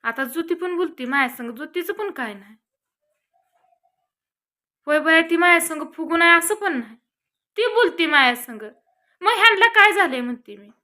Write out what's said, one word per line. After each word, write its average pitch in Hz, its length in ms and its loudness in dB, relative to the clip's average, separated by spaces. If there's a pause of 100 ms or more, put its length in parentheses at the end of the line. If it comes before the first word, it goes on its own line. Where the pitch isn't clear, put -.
आता 233 220 -4
ज्योती 330 300 -6
पण 359 220 -6
बोलती 330 300 -6
माझ्या 262 300 -2
संग, 240 160 -10
ज्योतीचं 311 400 -8
पण 403 200 -8
काय 226 200 -8
नाही. 202 220 -20 (2250)
होय 302 120 2
बाया, 320 240 4
ती 330 140 -2
माझ्या 339 240 4
संग 320 220 -8 (100)
फुगू 330 240 -4
नये 339 160 4
असं 339 220 2
पण 403 180 -4
नाही, 226 220 -8 (640)
ती 466 160 0
बोलती 349 340 2
माझ्या 269 300 2
संग. 226 240 -16 (600)
मग 403 140 0
ह्यांना 415 380 4
काय 415 200 6
झालंय 277 280 -2
म्हणते 240 360 -12
मी 208 120 -20 (140)